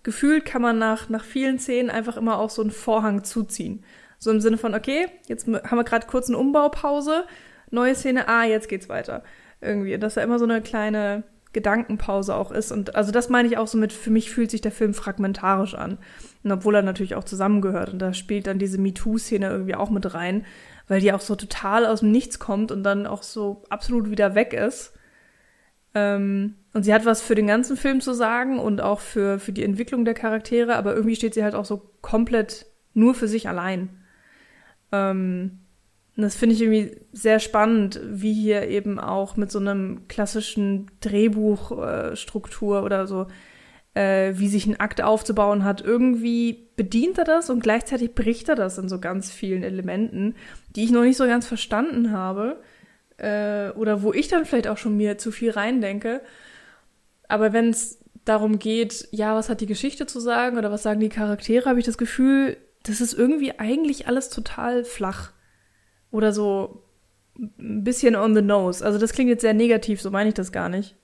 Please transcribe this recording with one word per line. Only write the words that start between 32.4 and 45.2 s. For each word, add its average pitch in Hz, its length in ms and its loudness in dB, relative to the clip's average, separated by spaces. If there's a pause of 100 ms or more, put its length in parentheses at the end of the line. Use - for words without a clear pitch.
nur 233 200 8
für 240 140 -2
sich 220 180 -2
allein. 185 440 -4 (1000)
Ähm, 190 720 -2 (540)
und 214 80 0
das 208 120 -2
finde 226 180 6
ich 220 80 2
irgendwie 220 380 2 (120)
sehr 220 280 4
spannend, 214 640 2
wie 208 300 -2
hier 214 340 0
eben 202 300 -2
auch 196 380 -4
mit 202 140 0
so 208 80 -4
einem 196 500 -4
klassischen 202 840 -2 (100)
Drehbuch, 214 840 0
äh, - 340 -4
Struktur - 680 -4
oder 196 240 -2
so, 190 220 -6 (640)
äh, 190 420 2
wie 202 120 2
sich 202 180 0
ein 214 120 2
Akt 214 220 -2
aufzubauen 208 640 2